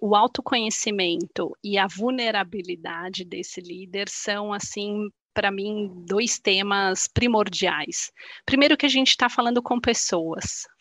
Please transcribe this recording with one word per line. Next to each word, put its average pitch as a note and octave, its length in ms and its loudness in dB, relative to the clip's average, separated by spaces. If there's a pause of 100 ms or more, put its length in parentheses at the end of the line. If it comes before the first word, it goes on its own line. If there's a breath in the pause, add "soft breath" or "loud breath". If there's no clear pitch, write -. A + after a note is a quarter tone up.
o G#3 120 2
autoconhecimento G#3 1500 0
e G3+ 140 -2
a G3 100 4
vulnerabilidade F#3 1400 -4
desse F3+ 380 -10
líder F#3 480 -8
são, G#3 420 -4
assim, G#3 580 -6 (240)
pra G#3 160 2
mim, G3+ 400 -4 (160)
dois G#3 320 0
temas G3 680 2
primordiais. G3 1040 0 (340 loud breath)
Primeiro C#4+ 300 6
que D4 100 0
a C#4 40 4
gente C4 260 4
tá B3 140 4
falando A#3+ 340 2
com B3 160 0
pessoas. E3+ 880 -2 (140)